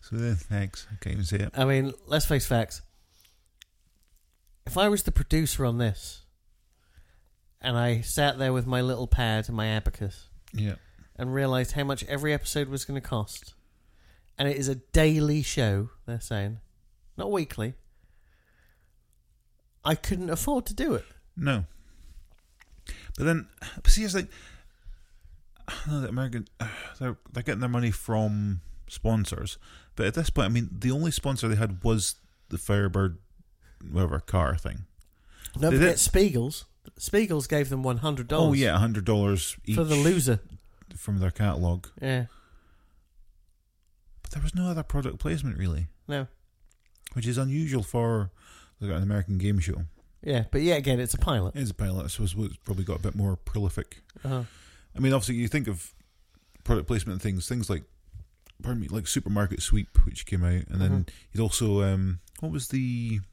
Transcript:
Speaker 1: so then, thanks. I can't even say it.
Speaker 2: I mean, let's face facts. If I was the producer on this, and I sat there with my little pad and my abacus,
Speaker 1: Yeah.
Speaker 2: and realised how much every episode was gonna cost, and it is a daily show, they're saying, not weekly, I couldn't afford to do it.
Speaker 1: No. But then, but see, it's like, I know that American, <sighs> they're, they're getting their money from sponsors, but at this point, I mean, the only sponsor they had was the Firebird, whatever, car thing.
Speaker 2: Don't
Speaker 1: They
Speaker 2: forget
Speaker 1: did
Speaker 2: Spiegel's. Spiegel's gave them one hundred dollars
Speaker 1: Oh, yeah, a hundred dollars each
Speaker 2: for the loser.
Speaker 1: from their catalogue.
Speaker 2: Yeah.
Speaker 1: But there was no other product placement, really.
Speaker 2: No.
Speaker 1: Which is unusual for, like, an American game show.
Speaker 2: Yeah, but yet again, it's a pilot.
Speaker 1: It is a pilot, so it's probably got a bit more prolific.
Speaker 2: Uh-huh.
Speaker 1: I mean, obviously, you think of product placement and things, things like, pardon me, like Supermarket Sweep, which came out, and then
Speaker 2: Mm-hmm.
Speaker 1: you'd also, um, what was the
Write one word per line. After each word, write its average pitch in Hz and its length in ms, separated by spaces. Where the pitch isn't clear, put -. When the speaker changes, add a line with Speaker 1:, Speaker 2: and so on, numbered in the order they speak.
Speaker 1:
so - 160
then, 117 180
thanks. 98 560
I 101 100
can't - 120
even 98 120
say 101 120
it. 101 180
Speaker 2:
I 131 100
mean, 135 280
let's 151 200
face 143 200
facts. 113 360
If - 120
I 202 120
was 202 140
the - 80
producer - 540
on 117 120
this, - 440
and 123 160
I 120 240
sat 139 360
there 131 160
with 123 140
my 127 140
little 127 260
pad 110 400
and 117 100
my 110 100
abacus, 107 600
Speaker 1:
Yeah. 107 220
Speaker 2:
and 127 180
realised 131 400
how 147 100
much 139 220
every 143 280
episode 143 340
was 135 180
gonna 139 160
cost, - 520
and 139 120
it 139 80
is 135 100
a 135 80
daily 151 680
show, 110 480
they're 117 140
saying, 107 400
not 202 140
weekly, 131 440
I 156 100
couldn't 180 340
afford 247 380
to 208 60
do 262 200
it. 104 120
Speaker 1:
No. 127 300
But 160 80
then, 160 220
but - 100
see, 214 120
it's 196 120
like, 185 120
I - 60
know 147 120
that 127 80
American, 120 380
<sighs> - 260
they're, 127 180
they're 120 120
getting 110 180
their 127 80
money 120 220
from 104 680
sponsors, - 720
but - 100
at 110 80
this 160 160
point, 123 160
I 95 40
mean, 117 220
the 104 200
only 156 200
sponsor 135 360
they 110 80
had 101 280
was 110 320
the - 80
Firebird, 98 600
whatever, 82 280
car 82 380
thing. - 280
Speaker 2:
Don't 143 180
Speaker 1:
They 131 60
Speaker 2:
forget 175 180
Speaker 1:
did - 40
Speaker 2:
Spiegel's. 151 680
Spiegel's 180 500
gave 147 220
them 131 140
one 127 140
hundred 131 300
dollars 156 220
Speaker 1:
Oh, 143 40
yeah, 123 220
a 92 40
hundred 107 260
dollars 101 500
each 107 100
Speaker 2:
for 165 80
the 156 120
loser. 143 440
Speaker 1:
from 101 240
their 92 120
catalogue. 87 560
Speaker 2:
Yeah. 127 240
Speaker 1:
But - 80
there 147 120
was 156 120
no 180 120
other 160 160
product - 360
placement, 139 380
really. 85 300
Speaker 2:
No. 139 200
Speaker 1:
Which 117 140
is 123 100
unusual 135 460
for, 117 480
like, 101 120
an 87 120
American 101 340
game 98 220
show. 85 240
Speaker 2:
Yeah, 123 280
but 139 100
yet 165 180
again, 135 200
it's 127 140
a - 60
pilot. 101 360
Speaker 1:
It 139 60
is 120 80
a - 60
pilot, 92 340
so 110 140
it's 90 100
probably 95 180
got 90 160
a 95 40
bit 95 120
more 98 200
prolific. - 680
Speaker 2:
Uh-huh. 131 200
Speaker 1:
I - 40
mean, 135 140
obviously, 127 220
you 117 120
think 135 200
of 92 260
product - 240
placement 104 280
and 92 60
things, 95 260
things 120 220
like, 85 140
pardon 120 180
me, 76 60
like 107 200
Supermarket 101 540
Sweep, - 440
which - 200
came 87 180
out, 87 260
and 95 120
then 92 100
Speaker 2:
Mm-hmm. 95 240
Speaker 1:
you'd 104 80
also, 104 420
um, 95 360
what 160 120
was 143 180
the 120 500